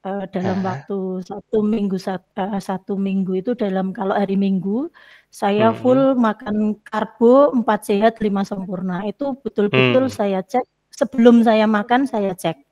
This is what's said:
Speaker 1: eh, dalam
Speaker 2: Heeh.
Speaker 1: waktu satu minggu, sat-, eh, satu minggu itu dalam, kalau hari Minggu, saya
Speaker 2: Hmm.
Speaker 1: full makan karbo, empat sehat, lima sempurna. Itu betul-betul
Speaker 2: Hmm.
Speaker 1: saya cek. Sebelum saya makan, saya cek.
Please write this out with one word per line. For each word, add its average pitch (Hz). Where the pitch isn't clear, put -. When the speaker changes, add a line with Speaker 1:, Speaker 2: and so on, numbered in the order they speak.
Speaker 1:
eh, 196
dalam 185
Speaker 2:
Heeh. 190
Speaker 1:
waktu 190
satu 202
minggu, 208
sat-, 185
eh, 196
satu 190
minggu 190
itu 233
dalam, 190
kalau 196
hari 196
Minggu, 196
saya 214
Speaker 2:
Hmm. 220
Speaker 1:
full 254
makan 214
karbo, 240
empat 220
sehat, 220
lima 202
sempurna. 190
Itu 269
betul-betul 240
Speaker 2:
Hmm. -
Speaker 1:
saya 196
cek. -
Sebelum 240
saya 220
makan, 220
saya 196
cek. 165